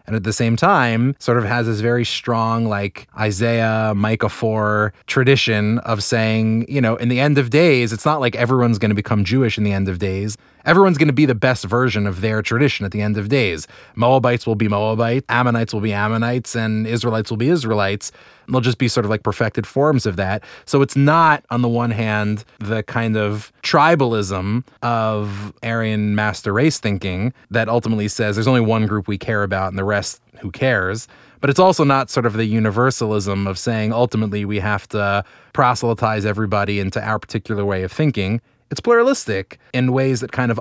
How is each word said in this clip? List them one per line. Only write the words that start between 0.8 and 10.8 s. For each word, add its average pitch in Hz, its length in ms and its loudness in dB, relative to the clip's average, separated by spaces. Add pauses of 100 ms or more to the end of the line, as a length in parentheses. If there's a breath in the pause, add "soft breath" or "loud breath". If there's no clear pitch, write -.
sort 120 180 0
of 113 60 0
has 120 220 -2
this 110 120 -2
very 120 260 0
strong, 113 640 -2
like, 101 400 -6 (100)
Isaiah, 110 800 0
Micah 107 340 0
four 107 640 0 (140 soft breath)
tradition 117 720 2
of 107 220 -2
saying, 110 640 0
you 139 120 -2
know, 117 160 2
in 117 140 0
the 127 100 0
end 143 180 4
of 123 120 -4
days, 135 420 4
it's 110 140 -6
not 151 120 2
like 127 160 0
everyone's 120 440 2
gonna 104 160 0
become 104 280 0
Jewish 113 340 2
in 110 60 -2
the 104 100 2
end 98 160 0
of 92 120 -4
days. 101 360 -4 (280 soft breath)
Everyone's 175 340 4